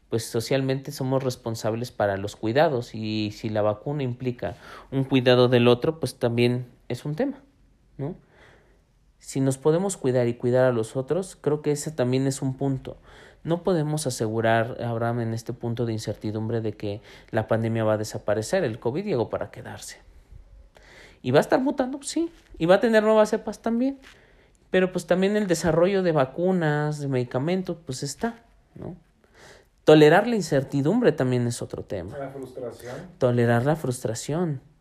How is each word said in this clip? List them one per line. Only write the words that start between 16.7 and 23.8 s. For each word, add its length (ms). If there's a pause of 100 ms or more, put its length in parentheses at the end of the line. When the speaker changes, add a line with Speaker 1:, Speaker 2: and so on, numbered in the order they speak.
Speaker 1:
que 280 (300)
la 160
pandemia 360
va 100
a 40
desaparecer. 680
El 160
covid 240
llegó 260
para 220
quedarse. 460 (1200)
¿Y 100
va 80
a 20
estar 180
mutando? 440
Sí. 280 (260)
¿Y 100
va 80
a 40
tener 240
nuevas 260
cepas? 320
También. 380 (720)